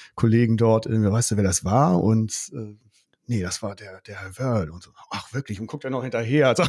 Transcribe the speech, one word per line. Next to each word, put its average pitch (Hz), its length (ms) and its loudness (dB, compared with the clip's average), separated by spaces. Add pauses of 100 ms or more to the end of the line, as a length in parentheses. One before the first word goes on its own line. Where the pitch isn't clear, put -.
(140)
Kollegen 113 420 4
dort, 110 300 4
äh, 110 240 2
"Weißt 117 220 0
du, 104 40 0
wer 101 80 2
das 95 200 0
war?" 98 380 4
Und, 110 520 0
äh, 107 220 -12 (500)
"Nee, 113 160 -2
das - 200 -8
war 101 120 -8
der, 95 280 -20
der 98 180 -16
Herr 92 180 -14
Wörl." 113 320 -2
Und 87 120 -18
so, - 80 -20 (200)
"Ach, - 220 -10
wirklich?" 107 280 -8
Und 113 60 -8
guckt - 180 -12
er 131 60 -6
noch 131 120 -4
hinterher, 127 460 2
als 120 120 4
ob 151 80 2